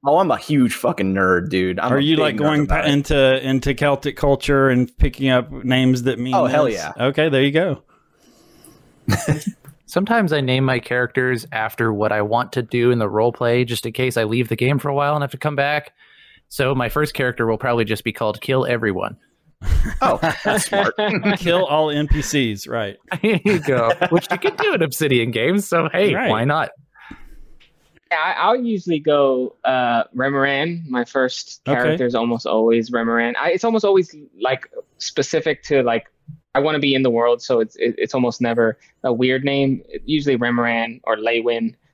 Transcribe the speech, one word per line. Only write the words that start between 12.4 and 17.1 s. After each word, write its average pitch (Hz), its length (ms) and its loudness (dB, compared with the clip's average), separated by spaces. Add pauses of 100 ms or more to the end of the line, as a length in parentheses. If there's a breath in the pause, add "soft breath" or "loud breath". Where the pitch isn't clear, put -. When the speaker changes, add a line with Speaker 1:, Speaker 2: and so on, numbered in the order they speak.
Speaker 3:
to 127 100 -2
do 120 280 2
in 120 80 2
the 107 100 0
roleplay, 120 580 0
just 117 200 -6
in 113 60 -6
case 127 240 -2
I 113 80 0
leave 113 240 -2
the 113 80 -2
game 131 220 0
for 143 100 -4
a 139 60 -4
while 143 200 0
and 147 80 -2
have 135 80 -6
to 127 80 -14
come 147 180 -4
back. 147 360 -2 (560 soft breath)
So 135 260 0
my 123 140 0
first 147 260 -2